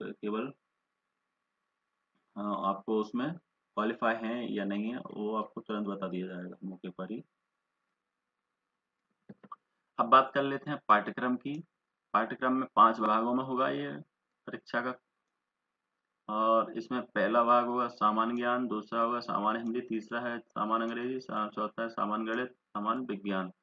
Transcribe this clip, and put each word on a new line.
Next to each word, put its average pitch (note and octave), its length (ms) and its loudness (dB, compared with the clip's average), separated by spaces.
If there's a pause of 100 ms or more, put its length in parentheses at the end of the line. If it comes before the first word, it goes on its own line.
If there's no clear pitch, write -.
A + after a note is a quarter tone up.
केवल, G#2+ 500 -6 (1800)
हाँ, G2+ 320 -2
आपको G#2+ 320 0
उसमें B2 340 -2
क्वालिफाई A2+ 800 -2
हैं A2+ 340 -4
या G#2 160 -2
नहीं G#2 280 -2
है B2+ 60 -6
वो G#2+ 380 -6
आपको - 240 -6
तुरंत G#2+ 260 -4
बता G2 220 -4
दिया F#2 180 -4
जाएगा F2+ 380 -10
मौके F#2 260 -10
पर F#2 220 -10
ही। - 100 -8 (2750)
अब A#2 80 2
बात C3 280 8
कर C#3 80 4
लेते C#3 280 -2
हैं C#3+ 80 -4 (100)
पाठ्यक्रम G#2+ 480 2
की। C#3+ 220 -6 (560)
पाठ्यक्रम A#2+ 380 0
में C3 240 0
पांच A2+ 220 8
भागों B2 360 2
में C3 100 0
होगा C3 240 0
ये C#3+ 220 -4 (560)
परीक्षा - 340 -6
का, B2 140 -4 (1300)
और A2 500 4
इसमें A#2+ 240 -4
पहला G#2+ 420 2
भाग A#2+ 220 6
होगा B2 220 0
सामान्य A2+ 480 2
ज्ञान, A#2+ 300 0
दूसरा A2 360 -2
होगा A#2 180 0
सामान्य A2 400 0
हिंदी, A#2 200 -2
तीसरा A2+ 400 -4
है A#2+ 180 -4
सामान्य A2 460 -2
अंग्रेजी, A#2+ 360 -4
सा-, G#2+ 280 -4
चौथा G#2+ 340 -4
है A2+ 60 -2
सामान्य G#2+ 440 -2
गणित, B2+ 180 -2
सामान्य A2+ 540 -4
विज्ञान। G2 480 -4 (100)